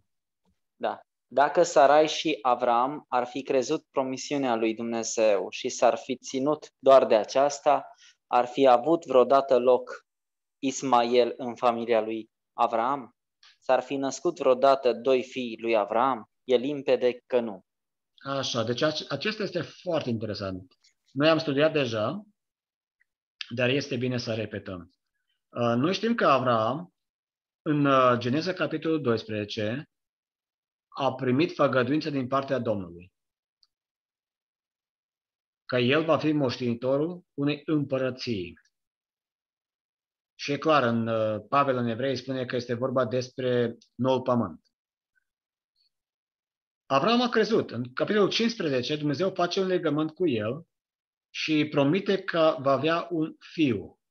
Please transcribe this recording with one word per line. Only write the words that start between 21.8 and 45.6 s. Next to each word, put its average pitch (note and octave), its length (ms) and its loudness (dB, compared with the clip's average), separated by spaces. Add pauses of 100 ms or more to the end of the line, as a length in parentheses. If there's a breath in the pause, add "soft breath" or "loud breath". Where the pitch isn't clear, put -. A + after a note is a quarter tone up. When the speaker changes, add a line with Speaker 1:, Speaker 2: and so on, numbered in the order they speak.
Speaker 2:
dar B2 200 -2
este C#3 260 -2
bine B2+ 220 -4
să A#2 160 -6
repetăm. G2+ 580 -8 (580)
Uh, A#2+ 260 0
noi D3 180 0
știm A3+ 220 -2
că A3+ 100 0
Avram, B2+ 680 0 (680)
în, D3 240 0
uh, C3 320 4
Geneza, D3 360 -2
capitolul D#3 480 -2
doisprezece, A2 880 -4 (1000)
a C3 260 -2
primit C3+ 400 0
făgăduință C#3 560 0
din C3+ 180 -4
partea C3+ 320 -2
Domnului, F#2 540 -6 (2500)
că B2+ 120 -2
el C3+ 280 2
va D#3 120 4
fi D3 140 0
moștenitorul C3+ 1040 -2
unei D3 320 -4
împărății. B2+ 880 -4 (1900)
Și - 120 -8
e C#3+ 60 -2
clar, D3 260 2
în, A#2 240 0
uh, A2 420 -2
Pavel C3+ 260 2
în A#2+ 120 -2
Evrei B2 280 -4
spune C3 300 -6
că B2 100 -6
este A#2+ 180 -6
vorba B2+ 320 -2
despre B2 720 -2 (180)
noul B2+ 260 0
pământ. A#2 440 -2 (2250)